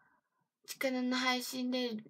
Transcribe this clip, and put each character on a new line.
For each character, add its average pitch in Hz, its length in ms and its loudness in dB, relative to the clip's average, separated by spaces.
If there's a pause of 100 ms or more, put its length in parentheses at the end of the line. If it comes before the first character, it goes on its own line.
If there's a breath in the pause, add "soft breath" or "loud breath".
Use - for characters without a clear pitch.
(680 soft breath)
チ - 100 -10
カ 262 140 2
ナ 254 100 0
の 247 140 2
配 254 260 2
信 254 300 -4
で 247 200 0 (180)